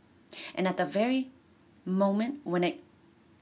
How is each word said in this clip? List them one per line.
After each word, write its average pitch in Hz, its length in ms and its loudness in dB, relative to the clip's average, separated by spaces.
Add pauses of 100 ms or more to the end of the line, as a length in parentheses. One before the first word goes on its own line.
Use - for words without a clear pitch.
(540)
And 185 140 0
at 185 80 0
the 185 80 2
very 240 460 0 (540)
moment 196 600 0
when 180 200 2
it - 180 -2 (600)